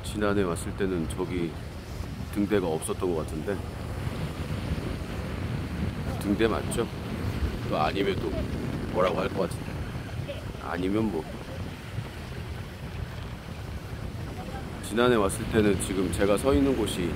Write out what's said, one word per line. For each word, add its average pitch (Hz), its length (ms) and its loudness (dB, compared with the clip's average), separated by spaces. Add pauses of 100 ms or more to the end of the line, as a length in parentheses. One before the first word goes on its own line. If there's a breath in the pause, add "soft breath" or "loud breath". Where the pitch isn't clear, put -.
(120)
지난해 101 300 4
왔을 87 320 0
때는 90 360 2
저기 87 420 -2 (800)
등대가 101 340 2
없었던 87 480 0
것 78 120 0
같은데. 82 280 -2 (2750)
등대 104 300 4
맞죠? 104 400 2 (800)
또 87 100 2
아니면 90 380 2
또 - 140 0 (640)
뭐라고 90 260 4
할 95 80 2
것 90 220 0
같은데. - 200 -6 (920)
아니면 95 480 2
뭐. 78 100 0 (3750)
지난해 120 280 8
왔을 98 360 4
때는 104 300 6
지금 95 280 2
제가 101 280 6
서 135 160 6
있는 139 200 6
곳이 95 420 2